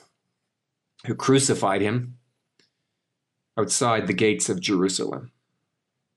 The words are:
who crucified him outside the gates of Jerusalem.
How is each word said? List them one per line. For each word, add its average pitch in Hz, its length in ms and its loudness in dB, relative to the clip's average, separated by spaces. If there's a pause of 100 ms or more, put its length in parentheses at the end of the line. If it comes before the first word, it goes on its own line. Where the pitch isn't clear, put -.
(1040)
who 117 100 -4
crucified 110 680 2
him 123 380 -4 (1400)
outside 110 480 0
the 98 80 0
gates 107 340 2
of 98 120 -2
Jerusalem. 95 720 -2 (840)